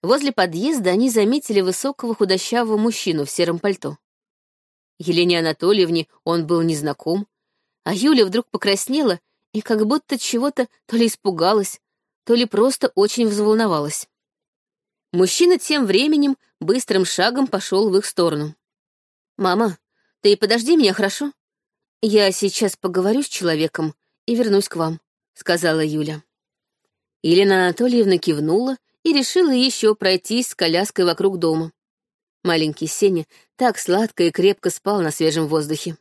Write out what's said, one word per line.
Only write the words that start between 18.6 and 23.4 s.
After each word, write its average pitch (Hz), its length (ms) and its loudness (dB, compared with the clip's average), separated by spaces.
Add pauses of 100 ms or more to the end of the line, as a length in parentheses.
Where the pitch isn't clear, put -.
"Мама, 190 400 0 (440)
ты 202 160 4
подожди 233 380 2
меня, 214 180 4
хорошо? 220 380 -4 (680)
Я 208 300 4
сейчас 196 460 -2
поговорю 190 460 0
с - 40 -6
человеком 156 680 -2 (300)